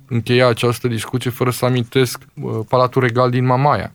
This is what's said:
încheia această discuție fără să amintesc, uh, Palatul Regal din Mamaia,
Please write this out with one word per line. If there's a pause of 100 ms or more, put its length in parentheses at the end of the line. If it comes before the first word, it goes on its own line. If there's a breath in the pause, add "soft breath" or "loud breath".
încheia
această
discuție
fără
să
amintesc, (200)
uh, (100)
Palatul
Regal
din
Mamaia,